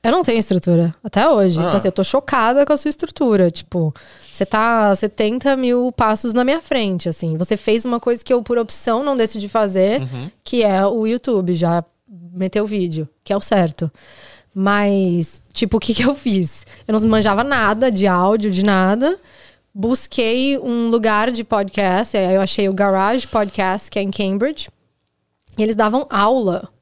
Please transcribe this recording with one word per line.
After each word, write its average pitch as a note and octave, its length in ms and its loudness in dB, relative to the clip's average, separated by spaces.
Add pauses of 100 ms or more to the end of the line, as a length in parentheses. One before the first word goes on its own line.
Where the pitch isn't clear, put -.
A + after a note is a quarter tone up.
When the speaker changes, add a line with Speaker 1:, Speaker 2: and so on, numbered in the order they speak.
Speaker 1:
Eu A3+ 120 0
não F4+ 100 2
tenho A#3 160 2
estrutura, E3+ 640 2
até A3+ 260 2
hoje. G3 300 4
Speaker 2:
Ah. F3 60 0
Speaker 1:
Então, F3 120 0
assim, F#3+ 120 0
eu F#3 40 -2
tô F#3+ 120 0
chocada C4+ 600 2
com C#4 80 0
a D4 40 2
sua A#3+ 140 -4
estrutura. G3+ 600 0
Tipo, E3 420 -4 (380)
você - 160 -4
tá A3 480 2
setenta A3 640 0
mil B3 340 0
passos A3+ 420 0
na B3 120 2
minha C#4+ 160 0
frente, G3+ 480 -2
assim. D#3+ 280 -4
Você F3+ 200 -2
fez A3 280 0
uma A#3+ 140 -2
coisa A#3+ 260 -2
que - 80 0
eu, B3 120 2
por A#3+ 140 -2
opção, A#3 440 -2
não C#4+ 140 -2
decidi G#3+ 320 -2
fazer, G3 540 2
Speaker 2:
Uhum. C3 280 -8 (140)
Speaker 1:
que A#3+ 180 0
é G3 240 2
o A3 200 0
YouTube. A3 480 0
Já E3+ 280 0 (500)
meteu F#3+ 320 -2
o - 20 -6
vídeo, F3 420 -4 (160)
que - 80 -4
é G3 40 0
o G3+ 40 -2
certo. E3+ 500 0 (640)
Mas, G3 880 0 (100)
tipo, A3+ 260 -2
o - 20 0
que A#3 140 -2
que - 80 -2
eu C4 120 2
fiz? G3 500 -4 (220)
Eu A3 120 -2
não A3 100 2
manjava G#3+ 340 2
nada B3 480 2
de G3+ 160 0
áudio, G3+ 440 2
de F#3 140 0
nada. G#3 540 2 (560)
Busquei B3 840 0
um A#3 320 -2
lugar A3 420 2
de A#3 100 -6
podcast, G3+ 760 -2
aí F#3+ 200 2
eu G3 40 4
achei G3 280 0
o G3 60 0
Garage G3+ 520 0
Podcast, G3+ 640 -2
que - 80 -4
é G3+ 40 -2
em G3 80 -4
Cambridge. G3+ 580 -4 (880)
E G#3+ 40 0
eles G#3+ 120 0
davam A3 360 0
aula. G#3 580 0 (140)